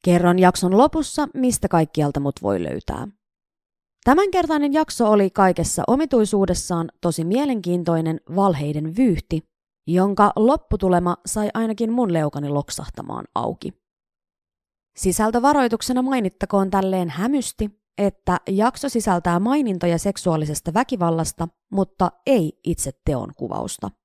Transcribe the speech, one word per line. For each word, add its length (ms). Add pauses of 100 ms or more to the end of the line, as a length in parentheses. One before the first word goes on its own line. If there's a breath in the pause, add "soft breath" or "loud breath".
Kerron 340
jakson 400
lopussa, 560
mistä 340
kaikkialta 520
mut 220
voi 200
löytää. 460 (960)
Tämänkertainen 680
jakso 380
oli 200
kaikessa 560
omituisuudessaan 1040 (100)
tosi 240
mielenkiintoinen 960 (160)
valheiden 600
vyyhti, 460 (440)
jonka 500
lopputulema 800 (100)
sai 280
ainakin 380
mun 200
leukani 360
loksahtamaan 760 (100)
auki. 380 (1200)
Sisältövaroituksena 1040
mainittakoon 680
tälleen 400
hämysti, 600 (280)
että 500
jakso 400
sisältää 520
mainintoja 580
seksuaalisesta 760
väkivallasta, 760 (240)
mutta 400 (140)
ei 380
itse 260 (140)
teon 320
kuvausta. 540 (140)